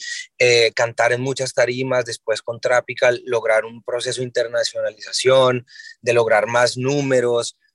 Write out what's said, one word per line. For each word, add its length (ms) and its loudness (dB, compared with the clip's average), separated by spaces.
eh, 360 4
cantar 380 0
en 80 -2
muchas 340 -6
tarimas, 500 0
después 380 -6
con 180 -10
Tropical, 640 0
lograr 400 0
un 200 -16
proceso 360 -6
de 60 -4
internacionalización, 1400 0
de 100 0
lograr 360 2
más 280 2
números, 800 0